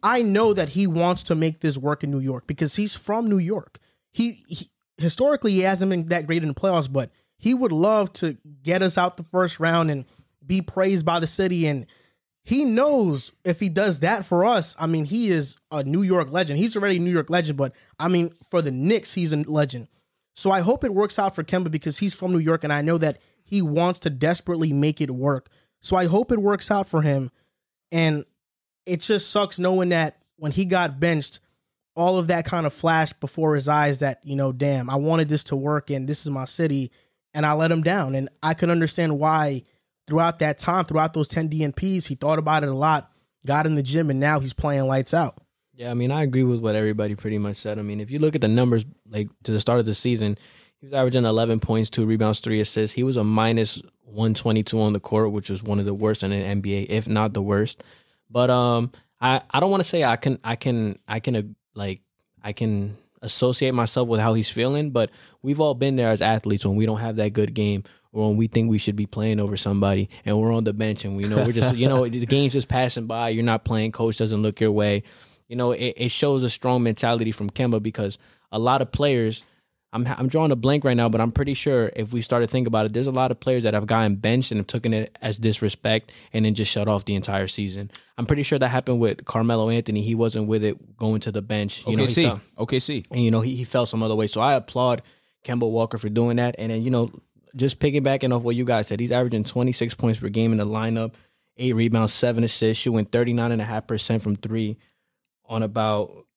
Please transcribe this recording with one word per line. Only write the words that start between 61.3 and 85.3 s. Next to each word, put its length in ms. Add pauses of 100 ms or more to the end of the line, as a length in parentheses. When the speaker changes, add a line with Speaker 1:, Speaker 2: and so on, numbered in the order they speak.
Speaker 2:
uh, 60 (320)
like, 260 (420)
I 120
can 420 (240)
associate 520
myself 360
with 120
how 140
he's 160
feeling, 400
but 200 (320)
we've 180
all 140
been 220
there 120
as 140
athletes 440
when 100
we 100
don't 140
have 160
that 180
good 200
game 300 (260)
or 180
when 100
we 80
think 240
we 80
should 180
be 100
playing 320
over 200
somebody 500 (160)
and 160
we're 120
on 120
the 80
bench 320
and 120
we 80
know 120
we're 160
just, 240
you 120
know, 200
<laughs> 0
the 180
game's 280
just 140
passing 380
by, 220
you're 160
not 200
playing, 280
coach 240
doesn't 260
look 180
your 120
way. 300 (460)
You 80
know, 160
it, 260
it 120
shows 320
a 80
strong 320
mentality 500
from 180
Kemba 320
because 340 (340)
a 80
lot 220
of 100
players, 520 (520)
I'm, 120
I'm 220
drawing 240
a 40
blank 280
right 120
now, 140
but 100
I'm 120
pretty 200
sure 420
if 200
we 80
start 200
to 40
think 200
about 200
it, 80
there's 120
a 60
lot 180
of 80
players 260
that 100
have 120
gotten 300
benched 340
and 80
have 80
taken 280
it 260
as 180